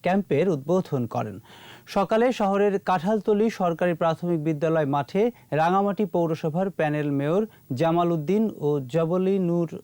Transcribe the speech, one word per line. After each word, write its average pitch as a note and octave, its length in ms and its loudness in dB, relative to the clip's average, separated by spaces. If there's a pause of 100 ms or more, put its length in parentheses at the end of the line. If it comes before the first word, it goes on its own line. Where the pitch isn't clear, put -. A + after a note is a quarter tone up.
ক্যাম্পের F3+ 420 2 (100)
উদ্বোধন D3 520 -2
করেন। G#2+ 300 -6 (580)
সকালে A3+ 300 2 (140)
শহরের G3+ 400 2
কাঁঠালতলী G3+ 680 0 (140)
সরকারি F3+ 420 0
প্রাথমিক E3+ 460 0
বিদ্যালয় D#3+ 480 0
মাঠে C#3+ 260 -2 (380)
রাঙামাটি G3 460 2
পৌরসভার E3+ 640 -2 (100)
প্যানেল D3+ 320 0 (100)
মেয়র D#3+ 240 0 (360)
জামাল E3+ 320 2
উদ্দিন E3+ 320 0 (240)
ও - 20 2 (240)
জবলি F3+ 460 0
নূর E3+ 280 0 (160)